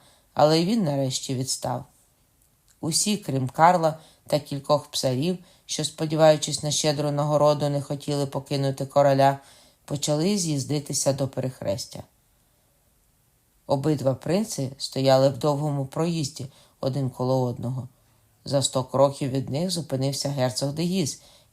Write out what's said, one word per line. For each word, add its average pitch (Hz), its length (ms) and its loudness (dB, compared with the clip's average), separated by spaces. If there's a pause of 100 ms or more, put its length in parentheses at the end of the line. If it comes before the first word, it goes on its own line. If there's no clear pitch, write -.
(340)
але 156 260 6
й 170 60 2
він 214 180 0
нарешті 139 520 -2
відстав. 127 500 -4 (960)
Усі, 165 380 0
крім 131 320 -2
Карла 160 480 4 (300)
та 151 120 0
кількох 143 480 -2
псарів, 139 500 -2 (280)
що, - 200 -6
сподіваючись 156 800 2
на 147 80 -2
щедру 147 400 0
нагороду, 147 580 2
не 143 120 -2
хотіли 143 440 -4
покинути 139 600 -4
короля, 139 540 4 (460)
почали 151 520 0
з'їздитися 143 760 -2
до 139 140 -2
перехрестя. - 760 -6 (1600)
Обидва 135 460 0
принци 165 640 -2
стояли 135 520 4
в 139 80 -6
довгому 143 480 0
проїзді 160 640 -4 (320)
один 131 300 -2
коло 127 320 0
одного. 123 460 -4 (580)
За 139 160 0
сто 131 220 -2
кроків 135 460 2
від 131 200 -4
них 170 220 -2
зупинився 139 580 -4
герцог 139 440 -2
де 156 80 -6
Гіз 175 400 -2 (320)